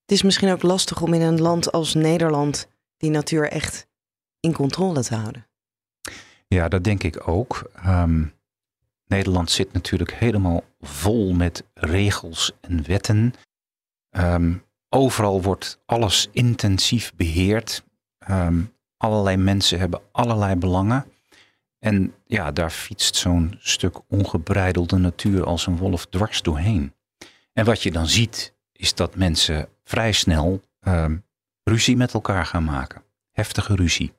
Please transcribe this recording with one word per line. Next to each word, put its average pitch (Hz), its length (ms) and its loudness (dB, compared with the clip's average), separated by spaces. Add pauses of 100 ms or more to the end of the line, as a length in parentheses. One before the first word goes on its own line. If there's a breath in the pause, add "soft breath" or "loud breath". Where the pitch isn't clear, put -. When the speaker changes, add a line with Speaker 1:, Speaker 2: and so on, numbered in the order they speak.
Speaker 1:
Het - 160 0
is - 60 2
misschien 190 300 2
ook 175 100 -2
lastig 185 400 0
om 170 120 2
in 165 80 4
een 165 180 2
land 170 320 0
als 160 220 -2
Nederland 156 720 0 (280)
die 156 140 -2
natuur 151 400 0
echt - 360 -8 (540)
in 165 120 0
controle 147 500 -2
te 117 120 -4
houden. 110 320 -8 (1000 loud breath)
Speaker 2:
Ja, 87 220 2
dat 87 160 0
denk 104 180 0
ik - 260 -4
ook. 92 460 -4
Ehm, 85 500 2 (840)
Nederland 95 440 0
zit - 220 -2
natuurlijk - 400 -2
helemaal 95 520 0 (160)
vol 95 520 -2
met 87 320 0 (100)
regels 87 840 -2
en 82 260 -4
wetten. 107 480 2 (760 loud breath)
Ehm, 87 440 2 (340)
overal 110 540 2
wordt - 440 -2
alles 117 460 0
intensief 117 840 0
beheerd. 92 680 0 (340)
Ehm, 87 420 0 (360)
allerlei 104 400 0
mensen 95 420 2
hebben 90 220 -4 (120)
allerlei 107 440 0
belangen. 95 480 2 (760 soft breath)
En 98 360 0 (120)
ja, 87 260 -4
daar 82 180 -2
fietst - 460 -6
zo'n 87 420 0
stuk - 400 -2 (100)
ongebreidelde 92 880 0
natuur 92 480 2
als 85 220 -2
een 90 100 0
wolf 90 300 -2
dwars - 360 -4
doorheen. 82 500 0 (600 loud breath)
En 110 120 0
wat 110 180 2
je 101 80 0
dan 82 160 0
ziet, 98 480 -2 (180)
is - 220 -4
dat - 220 -4
mensen 82 520 0 (160)
vrij 113 280 -2
snel, 87 480 2 (200)
ehm, 80 360 0 (460)
ruzie 113 340 2
met 123 160 2
elkaar 98 340 -2
gaan 85 180 -2
maken. 69 380 -6 (280)
Heftige - 440 -2
ruzie. 90 440 0